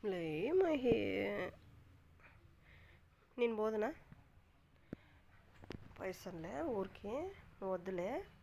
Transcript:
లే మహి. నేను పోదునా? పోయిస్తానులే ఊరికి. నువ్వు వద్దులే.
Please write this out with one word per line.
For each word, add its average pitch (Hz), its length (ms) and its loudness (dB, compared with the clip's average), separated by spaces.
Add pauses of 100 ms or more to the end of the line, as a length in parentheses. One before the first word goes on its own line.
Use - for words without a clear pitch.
లే 175 440 0
మహి. 311 400 6 (2500)
నేను 233 180 4
పోదునా? 220 380 2 (2000)
పోయిస్తానులే 185 640 -6
ఊరికి. 208 500 -2 (160)
నువ్వు - 440 -6
వద్దులే. 190 520 -2 (180)